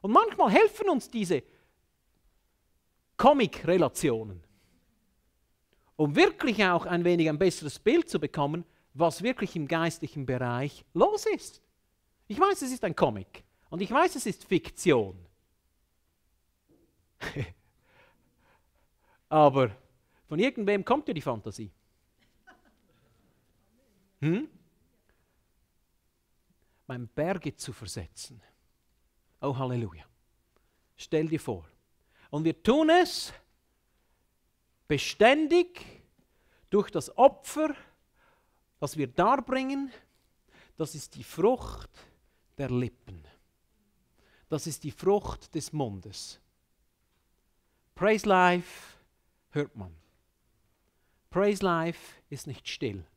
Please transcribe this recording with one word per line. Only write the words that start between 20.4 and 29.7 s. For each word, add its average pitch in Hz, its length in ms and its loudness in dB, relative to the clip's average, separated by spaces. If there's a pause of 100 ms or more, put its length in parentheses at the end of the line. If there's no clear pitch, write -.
kommt 285 240 0
ja 226 40 -4
die 156 60 -6
Fantasie. 113 500 -8 (2500)
Hm? 185 260 -2 (2500)
Mein 123 220 -10
Berge 160 440 -6
zu - 200 -14
versetzen. - 680 -16 (1000)
Oh, 139 160 -2
Halleluja. 120 480 -6 (920)